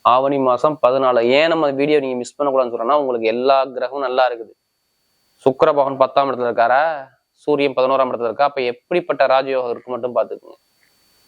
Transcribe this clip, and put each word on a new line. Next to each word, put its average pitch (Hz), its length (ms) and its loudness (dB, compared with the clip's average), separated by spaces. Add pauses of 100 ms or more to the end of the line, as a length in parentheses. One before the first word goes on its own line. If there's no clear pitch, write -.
(120)
ஆவணி 139 260 2 (100)
மாசம் 143 360 0
பதினாலு. 127 360 2 (180)
ஏன் 165 140 2
நம்ம 151 180 0 (100)
வீடியோ 147 240 2
நீங்க 127 160 -6
மிஸ் - 160 -12
பண்ணக்கூடாதுன்னு 131 380 0
சொல்றோம்னா, 117 280 0
உங்களுக்கு 120 320 -2
எல்லா 135 220 2 (200)
கிரகமும் 127 300 -6
நல்லா 127 240 0
இருக்குது. 113 220 -12 (960)
சுக்கிர 147 220 4 (100)
பகவான் 135 260 0
பத்தாம் 139 260 0
இடத்துல 120 200 -4
இருக்காரா, 117 300 2 (640)
சூரியன் 143 340 0
பதினோராம் 131 340 2
இடத்துல 117 180 -4
இருக்கா, 139 200 0
அப்ப 139 120 -4 (100)
எப்படிப்பட்ட 147 600 -2
ராஜயோகம் 131 400 -2
இருக்கு 127 200 -10
மட்டும் 120 240 -6
பாத்துக்கோங்க. - 400 -6 (680)